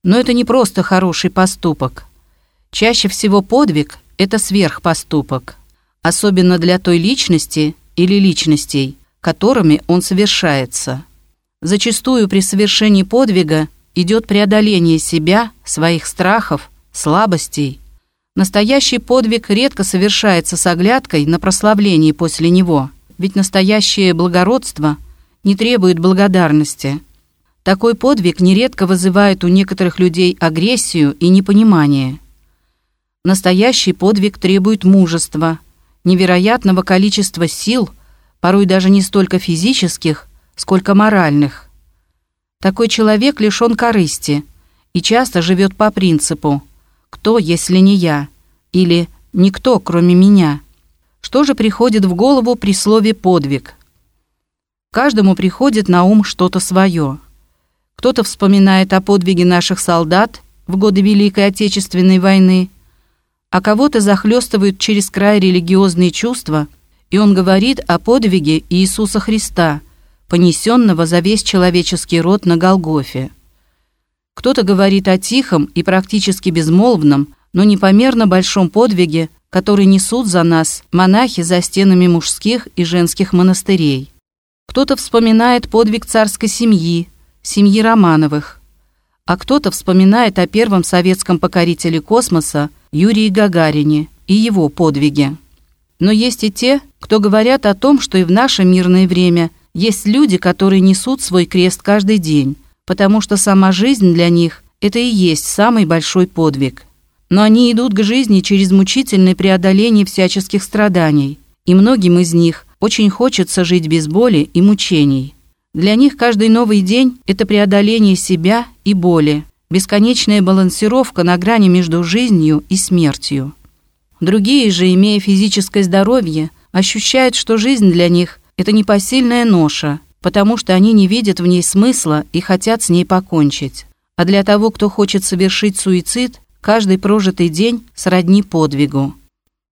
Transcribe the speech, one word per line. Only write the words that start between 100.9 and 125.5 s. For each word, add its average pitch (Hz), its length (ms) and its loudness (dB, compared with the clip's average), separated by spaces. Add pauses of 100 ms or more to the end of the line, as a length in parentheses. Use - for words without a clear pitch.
свой 175 220 0
крест 180 380 -2
каждый 208 360 0
день, 147 360 -2 (320)
потому 196 340 0
что 202 160 -4
сама 190 360 2
жизнь 196 420 2
для 170 140 2
них — 170 340 0 (180)
это 208 200 -2
и 247 60 -2
есть 185 380 0
самый 214 420 0
большой 165 420 0
подвиг. 139 560 -2 (460)
Но 196 120 2
они 233 300 4
идут 226 220 -2
к 208 100 0
жизни 214 360 0
через 190 300 0
мучительное 190 640 2
преодоление 196 720 2
всяческих 190 580 -2
страданий, 160 760 0 (260)
и 180 100 2
многим 190 460 4
из 170 120 -2
них 170 320 0 (140)
очень 214 320 0
хочется 196 540 -2
жить 170 240 -2
без 160 180 0
боли 180 480 0
и 175 80 2
мучений. 147 720 0 (400)
Для 196 220 0
них 269 200 2
каждый 226 320 0
новый 220 320 2
день — 240 460 0
это 196 180 -2
преодоление 208 720 2
себя 190 520 -2 (180)
и 202 100 0
боли, 160 500 0 (240)
бесконечная 208 760 0
балансировка 190 800 0
на 196 120 2
грани 202 320 2
между 175 360 0
жизнью 170 640 0
и 185 80 -2
смертью. 143 760 -2 (680)
Другие 214 520 0
же, 180 200 0
имея 202 280 2
физическое 196 640 0